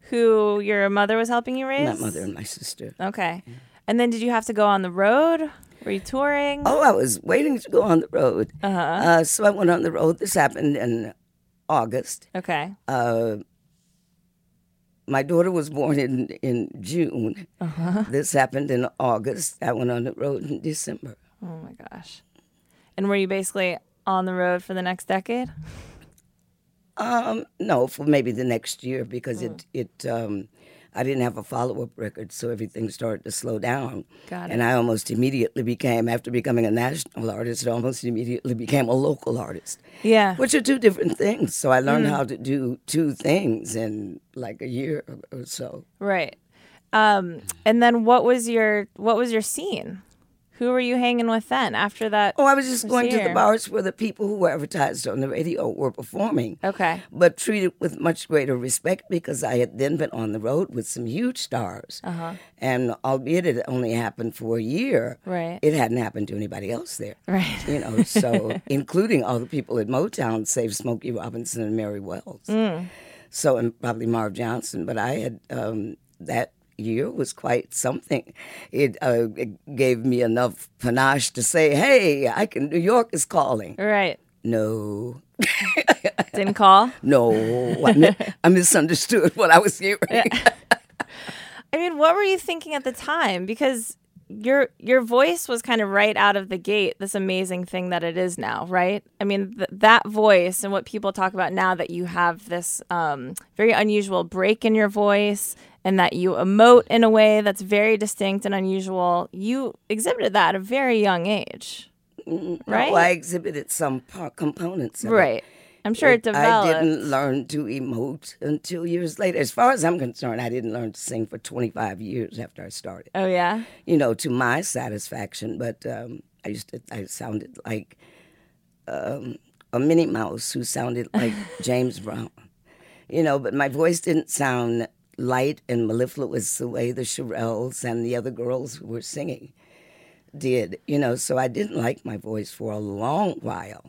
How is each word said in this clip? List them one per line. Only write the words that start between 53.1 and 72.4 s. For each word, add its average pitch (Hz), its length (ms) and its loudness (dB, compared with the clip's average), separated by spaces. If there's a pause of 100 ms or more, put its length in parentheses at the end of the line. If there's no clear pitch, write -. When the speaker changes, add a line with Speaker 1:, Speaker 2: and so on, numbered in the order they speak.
Speaker 2:
to 220 60 0
the 214 80 2
Speaker 1:
year? 175 100 0
Speaker 2:
bars 214 340 4
where 202 140 -2
the 185 80 0
people 214 380 -4
who 208 80 -4
were 180 140 4
advertised 143 580 -2
on 107 100 -4
the 135 100 -2
radio 160 400 -2
were 127 220 -2
performing. 160 720 -4
Speaker 1:
Okay. 185 480 -2
Speaker 2:
But 170 260 4
treated 202 440 0
with 175 180 -4
much 160 300 -2
greater 139 280 2
respect 131 540 -4
because 165 320 -4
I 123 160 -2
had 120 200 -2
then 143 180 0
been - 160 -4
on 113 180 -4
the 107 80 -6
road 127 340 -2
with 117 140 -6
some 120 200 -8
huge 226 320 -4
stars. - 640 -8
Speaker 1:
Uh-huh. 170 300 -8 (240)
Speaker 2:
And 127 360 0 (100)
albeit 135 420 0
it 120 200 -2
only 123 280 -2
happened 117 420 -4
for 113 200 -4
a 117 60 -2
year, 165 640 -2
Speaker 1:
Right. 175 340 -6
Speaker 2:
it 151 140 4
hadn't 120 240 0
happened 107 300 -4
to 101 80 -8
anybody 98 340 -8
else 117 280 -8
there. 104 180 -10 (100)
Speaker 1:
Right. 185 400 0
Speaker 2:
You 143 140 -2
know, 180 240 0
so 117 480 0 (120)
Speaker 1:
<laughs> - 40 -20
Speaker 2:
including 151 560 0
all 117 160 -2
the 127 60 -8
people 127 340 -4
at 104 80 -2
Motown, 127 580 -2
save 113 300 -2
Smokey 117 340 -6
Robinson 117 540 -8
and 107 120 -2
Mary 104 220 -4
Wells. - 480 -12